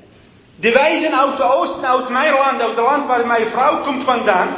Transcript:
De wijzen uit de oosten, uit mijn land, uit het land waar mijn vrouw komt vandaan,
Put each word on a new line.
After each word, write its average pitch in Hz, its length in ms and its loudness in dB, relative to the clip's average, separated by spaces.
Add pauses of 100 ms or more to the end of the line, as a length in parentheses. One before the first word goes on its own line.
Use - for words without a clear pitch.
(560)
De 226 160 0
wijzen 294 480 2
uit 277 180 0
de 277 60 0
oosten, 277 440 0
uit 254 220 0
mijn 277 240 0
land, 269 280 0
uit 226 140 -2
het 233 100 0
land 277 220 0
waar 240 200 0
mijn 226 200 0
vrouw 285 340 0
komt 277 220 -4
vandaan, 220 440 0 (100)